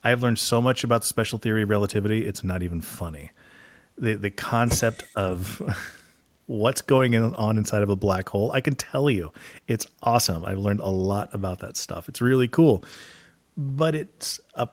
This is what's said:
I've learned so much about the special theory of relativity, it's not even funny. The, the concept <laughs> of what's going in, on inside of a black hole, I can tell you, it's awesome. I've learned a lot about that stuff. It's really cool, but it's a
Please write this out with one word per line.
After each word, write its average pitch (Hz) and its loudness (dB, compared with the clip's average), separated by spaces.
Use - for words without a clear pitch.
I've 120 2
learned 117 2
so 117 2
much 123 2
about 117 2
the - -6
special 113 -2
theory 110 0
of 101 0
relativity, 104 0
it's 101 -8
not 92 -4
even 85 -4
funny. 78 -10
The, 113 0
the 101 -2
concept 117 0
<laughs> - -10
of 92 -4
what's 117 0
going 131 4
in, 113 2
on 110 2
inside 107 2
of 101 2
a 98 4
black 95 0
hole, 101 0
I 131 0
can 139 0
tell 139 0
you, 90 0
it's 113 -2
awesome. 101 0
I've 95 -4
learned 101 0
a 98 -2
lot 95 -2
about 95 -6
that - -12
stuff. - -10
It's - -10
really 123 4
cool, 139 6
but 147 -2
it's - -10
a 120 -2